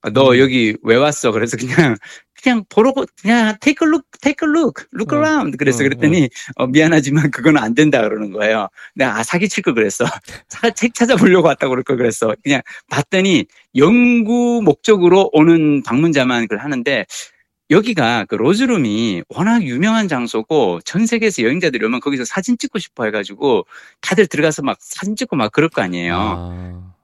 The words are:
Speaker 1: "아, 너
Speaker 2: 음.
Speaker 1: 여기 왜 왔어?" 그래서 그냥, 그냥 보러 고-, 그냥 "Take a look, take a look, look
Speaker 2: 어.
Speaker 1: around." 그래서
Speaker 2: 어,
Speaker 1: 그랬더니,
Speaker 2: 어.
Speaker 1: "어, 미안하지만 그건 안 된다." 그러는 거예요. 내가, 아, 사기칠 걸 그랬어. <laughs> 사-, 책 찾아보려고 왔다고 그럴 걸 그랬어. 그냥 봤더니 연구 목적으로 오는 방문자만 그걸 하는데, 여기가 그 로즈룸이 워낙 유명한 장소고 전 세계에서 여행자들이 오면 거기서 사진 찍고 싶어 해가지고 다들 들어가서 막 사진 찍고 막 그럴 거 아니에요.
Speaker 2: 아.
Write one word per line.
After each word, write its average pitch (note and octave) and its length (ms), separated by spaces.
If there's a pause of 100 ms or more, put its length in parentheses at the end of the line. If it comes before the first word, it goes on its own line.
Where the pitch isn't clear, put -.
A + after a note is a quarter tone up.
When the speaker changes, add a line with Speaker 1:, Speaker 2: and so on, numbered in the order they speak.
Speaker 1:
"아, - 100
너 C3 220
Speaker 2:
음. B2 60
Speaker 1:
여기 B2+ 440
왜 A2+ 140
왔어?" C#3 360
그래서 A2+ 260
그냥, B2+ 380 (460)
그냥 A#3 280
보러 A#3+ 220
고-, C4+ 120 (160)
그냥 G#3+ 400
"Take D#4 260
a D4+ 40
look, D#4 160 (160)
take C#4 200
a D#4 80
look, D4+ 440
look G3+ 200
Speaker 2:
어. - 60
Speaker 1:
around." F#3 380
그래서 C3 220
Speaker 2:
어, - 20
Speaker 1:
그랬더니, C3+ 460 (280)
Speaker 2:
어. - 80
Speaker 1:
"어, - 20
미안하지만 D3 640
그건 D3+ 280
안 A2+ 160
된다." C#3 260
그러는 G#2 320
거예요. G#2+ 360 (260)
내가, A#2+ 240
아, A2+ 40
사기칠 F#3 420
걸 C#3+ 100
그랬어. A2 320
<laughs> - 420
사-, - 220
책 A#3 240
찾아보려고 F#3+ 540
왔다고 C#3 240
그럴 B2+ 120
걸 C3 140
그랬어. A2+ 440
그냥 C#3 200 (260)
봤더니 F#3 560 (320)
연구 A#3+ 880
목적으로 F3+ 680
오는 D#3 480
방문자만 B2+ 640
그걸 G#2 160
하는데, C3 400 (680)
여기가 D3+ 600
그 - 60
로즈룸이 A#2+ 920
워낙 A3 340
유명한 F#3+ 460
장소고 A#2 800
전 G#3+ 200
세계에서 A3 360
여행자들이 C#3 420
오면 A#2+ 160
거기서 C3+ 240
사진 G3 320
찍고 B3+ 220
싶어 - 260
해가지고 G#2 640 (340)
다들 F#3+ 260
들어가서 D3+ 360
막 B2 180
사진 - 360
찍고 A#3+ 200
막 A2 160
그럴 D#3 160
거 D3 140
아니에요. F2 340
Speaker 2:
아. F2+ 880